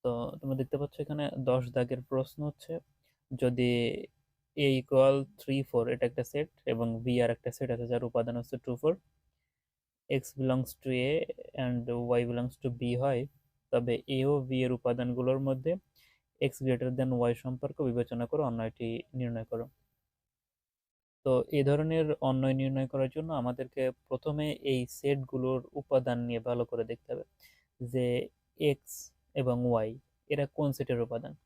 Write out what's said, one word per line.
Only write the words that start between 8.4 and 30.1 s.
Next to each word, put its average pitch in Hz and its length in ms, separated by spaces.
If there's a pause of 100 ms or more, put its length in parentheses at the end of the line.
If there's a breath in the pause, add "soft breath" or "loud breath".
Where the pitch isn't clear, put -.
টু, 131 60 (100)
ফোর, 160 120 (1300)
X - 20 (160)
belongs 131 300 (120)
to 135 80 (200)
A - 20 (520)
and 123 200 (360)
Y - 20 (100)
belongs 123 300
to 135 60 (120)
B - 20 (220)
হয়, 131 180 (520)
তবে 120 200 (240)
A - 20 (120)
ও - 20 (160)
B - 20 (140)
এর 123 140
উপাদানগুলোর 123 680
মধ্যে 135 240 (720 soft breath)
X 135 120 (120)
greater 127 320
than 127 120 (200)
Y 120 40 (100)
সম্পর্ক 127 340 (120)
বিবেচনা 117 400
করে 156 200
অন্যয়টি 113 400 (300)
নির্ণয় 117 320
করো। 117 140 (1600)
তো 131 80 (260)
এ - 100
ধরনের 156 360 (240)
অন্যয় 131 320
নির্ণয় 135 320
করার 135 220
জন্য 156 140 (120)
আমাদেরকে 127 420 (260)
প্রথমে 151 360 (280)
এই 127 80 (160)
সেটগুলোর 131 640 (200)
উপাদান 127 360 (100)
নিয়ে 117 220
ভালো 120 200
করে 117 220
দেখতে - 200
হবে - 140 (560 soft breath)
যে 123 240 (680)
এক্স - 220 (480)
এবং 123 140 (140)
ওয়াই 110 200 (440)